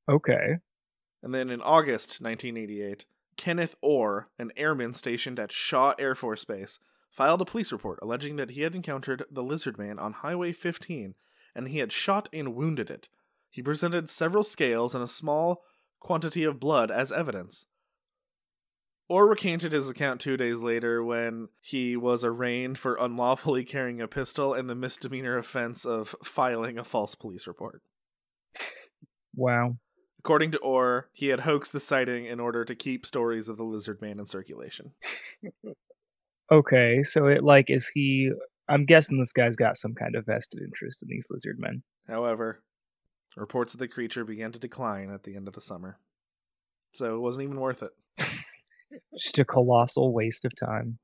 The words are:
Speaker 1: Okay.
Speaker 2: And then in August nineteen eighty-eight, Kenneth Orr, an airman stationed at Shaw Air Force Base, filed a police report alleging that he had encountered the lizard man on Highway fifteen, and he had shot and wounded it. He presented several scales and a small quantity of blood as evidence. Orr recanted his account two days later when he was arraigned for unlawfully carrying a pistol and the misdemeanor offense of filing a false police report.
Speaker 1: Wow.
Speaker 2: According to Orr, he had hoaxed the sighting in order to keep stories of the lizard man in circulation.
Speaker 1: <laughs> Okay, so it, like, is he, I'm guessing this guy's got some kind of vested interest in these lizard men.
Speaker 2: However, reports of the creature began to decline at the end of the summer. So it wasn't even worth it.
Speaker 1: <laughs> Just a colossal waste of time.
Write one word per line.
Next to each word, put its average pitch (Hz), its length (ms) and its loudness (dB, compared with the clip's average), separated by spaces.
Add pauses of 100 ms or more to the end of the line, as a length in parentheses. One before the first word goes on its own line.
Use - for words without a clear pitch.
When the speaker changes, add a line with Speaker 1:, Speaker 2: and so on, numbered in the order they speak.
Speaker 1:
Okay. - 480 2 (680)
Speaker 2:
And 127 100 -8
then 127 160 -4
in 120 120 -6
August 147 600 2
nineteen 117 360 -6
eighty-eight, 104 480 -8 (320)
Kenneth 170 440 -2
Orr, 110 560 2
an 117 180 -8
airman 135 380 -2
stationed 123 460 -4
at 104 120 -6
Shaw 135 460 2
Air 135 160 0
Force 110 320 -4
Base, 98 320 -10 (320)
filed 160 320 4
a 185 40 0
police 226 260 -4
report 101 320 -6
alleging 135 320 -6
that 131 160 -6
he 135 100 -8
had 165 140 -2
encountered 135 560 -6
the 131 120 -6
lizard 139 360 -4
man 104 200 -8
on 107 140 -6
Highway 175 400 -4
fifteen, 156 600 -8 (400)
and 127 120 -8
he 147 120 -4
had 117 120 -2
shot 202 400 0
and 139 240 -6
wounded 139 340 -2
it. - 200 -14 (420)
He - 100 -12
presented 160 480 -2
several 180 340 0
scales 120 520 0
and 123 80 -4
a 123 40 -6
small 156 540 0 (380)
quantity 165 440 -2
of 156 160 0
blood 131 300 4
as 120 220 0
evidence. 107 560 -6 (1400)
Orr 190 180 8
recanted 175 460 2
his 139 160 0
account 127 320 -2
two 135 160 -2
days 120 260 0
later 117 400 0
when 117 460 -4 (120)
he 123 340 -2
was 120 280 2
arraigned 123 560 -2
for 123 200 -2
unlawfully 123 640 0
carrying 123 380 -6
a 113 60 -6
pistol 139 480 -2
and 127 140 -4
the 120 60 -6
misdemeanor 127 600 -6
offense 120 480 -6
of 113 380 -4
filing 120 560 -2
a 120 40 -10
false 107 300 -2
police 92 320 -14
report. - 380 -14 (1500)
Speaker 1:
Wow. 123 420 2 (460)
Speaker 2:
According 156 280 4
to 151 80 -2
Orr, 127 520 2
he - 160 -4
had 127 140 2
hoaxed 147 320 0
the 147 80 -4
sighting 123 440 0
in 117 140 -8
order 117 240 -2
to 117 120 -6
keep 127 300 -6
stories 117 440 -2
of 110 80 -10
the 113 80 -8
lizard 107 360 -8
man 104 180 -10
in 101 60 -10
circulation. - 640 -12 (520)
Speaker 1:
<laughs> 214 80 -12 (1000)
Okay, 131 520 8
so 147 240 4
it, 143 160 8
like, 139 260 10
is 131 240 2
he, 135 360 2 (380)
I'm 143 180 6
guessing 151 320 10
this 127 160 2
guy's 120 220 6
got 110 220 4
some - 180 -6
kind - 200 -4
of 113 100 -4
vested - 360 -4
interest - 400 -10
in - 60 -14
these - 220 -6
lizard - 280 -8
men. 123 240 -6 (260)
Speaker 2:
However, 113 540 -2 (760)
reports 117 360 -4
of 120 60 -14
the 127 80 -6
creature 117 380 -6
began 110 260 -8
to 120 80 -16
decline 110 500 -6
at 98 140 -12
the 101 120 -14
end 98 120 -12
of 95 80 -12
the 101 60 -14
summer. 92 360 -12 (960)
So 117 220 -4
it 113 60 -4
wasn't 123 240 -2
even 139 140 -8
worth 131 220 -2
it. 101 100 -10 (280)
Speaker 1:
<laughs> - 80 -2 (920)
Just - 220 -2
a 135 60 6
colossal 123 680 4
waste 113 320 -2
of 117 140 -2
time. 117 440 -4